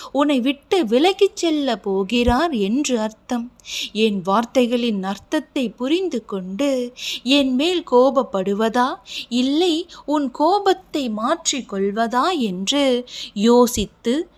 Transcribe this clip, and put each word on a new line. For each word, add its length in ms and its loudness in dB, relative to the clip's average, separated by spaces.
உன்னை 280 2
விட்டு 460 0
விலகிச் 500 2
செல்ல 420 -2
போகிறார் 760 0
என்று 480 0
அர்த்தம். 520 -6
என் 280 0
வார்த்தைகளின் 840 0
அர்த்தத்தை 680 -4
புரிந்து 560 -4
கொண்டு 680 -4
என் 320 2
மேல் 360 0
கோபப்படுவதா, 1000 2
இல்லை 580 0
உன் 260 -2
கோபத்தை 760 0
மாற்றிக் 640 -4
கொள்வதா 680 0
என்று 680 0
யோசித்து 920 2